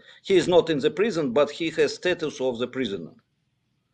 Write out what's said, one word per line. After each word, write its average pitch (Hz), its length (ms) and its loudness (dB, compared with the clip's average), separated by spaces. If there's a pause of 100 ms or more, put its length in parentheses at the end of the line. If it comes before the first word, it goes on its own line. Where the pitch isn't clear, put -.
(220)
he 196 140 2
is 147 120 4
not 165 220 4
in 151 100 0
the 147 100 2
prison, 165 420 0
but 143 200 2
he 165 180 -6
has 147 240 0
status 165 460 -4
of 127 180 -2
the 123 80 -2
prisoner. 101 460 -6 (800)